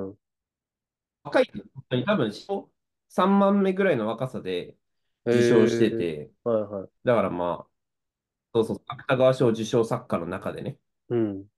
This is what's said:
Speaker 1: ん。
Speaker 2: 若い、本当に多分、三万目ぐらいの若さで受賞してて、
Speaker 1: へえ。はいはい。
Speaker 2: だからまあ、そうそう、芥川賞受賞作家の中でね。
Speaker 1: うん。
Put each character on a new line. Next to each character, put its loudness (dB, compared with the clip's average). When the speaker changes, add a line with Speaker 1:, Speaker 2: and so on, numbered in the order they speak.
Speaker 1:
ん。 -18
Speaker 2:
若 2
い、 0
本 -16
当 -2
に -2
多 2
分、 0
三 2
万 4
目 2
ぐ -2
ら 4
い 2
の -2
若 -4
さ -10
で -6
受 4
賞 6
し 0
て 4
て、 -6
Speaker 1:
へ -2
え。 -18
は 0
い -2
は -10
い。 -20
Speaker 2:
だ 2
か 2
ら 0
ま -4
あ、 -20
そ 2
う 2
そ -6
う、 -12
芥 -4
川 4
賞 2
受 0
賞 2
作 -6
家 -4
の -6
中 -8
で -10
ね。 -10
Speaker 1:
う -2
ん。 -4